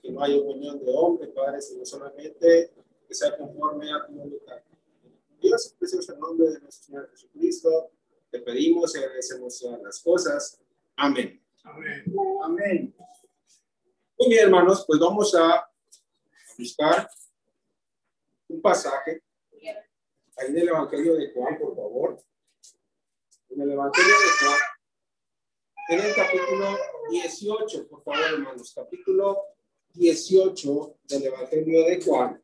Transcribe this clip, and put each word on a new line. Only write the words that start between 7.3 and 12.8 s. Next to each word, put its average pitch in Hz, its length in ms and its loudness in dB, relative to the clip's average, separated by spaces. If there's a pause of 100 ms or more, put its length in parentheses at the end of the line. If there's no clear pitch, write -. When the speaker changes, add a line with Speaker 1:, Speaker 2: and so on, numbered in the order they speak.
Speaker 1:
te 123 100 -10
pedimos 156 540 0
y 143 40 -6
agradecemos 127 600 -8
todas 120 240 -10
las - 180 -16
cosas. 156 600 0 (360)
Amén. 139 480 -2 (200)
Speaker 2:
Amén. - 400 -12 (400)
Speaker 1:
Amén. 349 520 -4 (1200)